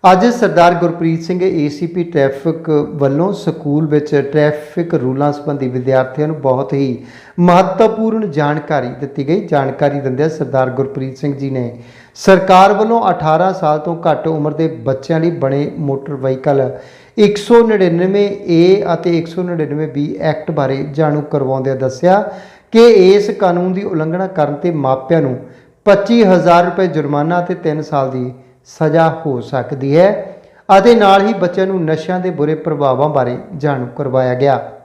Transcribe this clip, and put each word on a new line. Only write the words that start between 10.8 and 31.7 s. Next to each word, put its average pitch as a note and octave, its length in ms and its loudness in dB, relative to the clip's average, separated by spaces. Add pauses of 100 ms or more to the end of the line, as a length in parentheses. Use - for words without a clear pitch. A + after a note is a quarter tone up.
ਸਿੰਘ C#3+ 180 -4
ਜੀ C3+ 140 -6
ਨੇ B2+ 140 -4 (520)
ਸਰਕਾਰ F#3+ 560 6
ਵੱਲੋਂ A3 280 0 (100)
ਅਠਾਰਾਂ E3+ 420 0
ਸਾਲ D#3 260 0
ਤੋਂ E3 180 -6 (140)
ਘੱਟ D#3 180 -2
ਉਮਰ D3+ 260 -2
ਦੇ D#3+ 140 -2 (160)
ਬੱਚਿਆਂ C3+ 360 -2
ਲਈ E3+ 180 2
ਬਣੇ C#3 400 -2
ਮੋਟਰ C#3 380 -6
ਵਹੀਕਲ C3+ 460 -2 (540)
ਇੱਕ G#3 200 4
ਸੌ A#3 300 4
ਨੜਿਨਵੇਂ F#3+ 600 2 (220)
ਏ F3+ 340 4 (100)
ਅਤੇ E3+ 240 -2
ਇੱਕ E3 100 -4
ਸੌ F3+ 140 -8
ਨੜਿਨਵੇਂ D#3 460 -4
ਬੀ D3 180 -4 (140)
ਐਕਟ D#3 300 -4
ਬਾਰੇ C#3 320 -2 (100)
ਜਾਣੂ D3 380 0
ਕਰਵਾਉਂਦਿਆਂ C3 460 -2
ਦੱਸਿਆ E3+ 460 0 (500)
ਕਿ A3+ 140 8 (200)
ਇਸ G3+ 240 4 (100)
ਕਾਨੂੰਨ F3+ 320 0
ਦੀ G3 120 -6
ਉਲੰਘਣਾ F3 420 -4
ਕਰਨ D3 280 -2
ਤੇ F3 160 -4
ਮਾਪਿਆਂ D3 520 0
ਨੂੰ B2+ 140 -2 (500)
ਪੱਚੀ G#3 380 4
ਹਜ਼ਾਰ F3 400 4
ਰੁਪਏ F3+ 220 -2
ਜੁਰਮਾਨਾ D3+ 540 -2
ਅਤੇ F3 140 -6
ਤਿੰਨ D#3 280 -4
ਸਾਲ C3+ 280 -2
ਦੀ B2+ 220 -6 (360)
ਸਜ਼ਾ D#3+ 400 2 (160)
ਹੋ B2+ 160 -2
ਸਕਦੀ C#3 560 -4
ਹੈ F3+ 100 6 (640)
ਅਤੇ G3 260 6
ਨਾਲ G3 320 4
ਹੀ A3+ 60 0
ਬੱਚਿਆਂ F3+ 340 -2
ਨੂੰ F#3+ 180 -4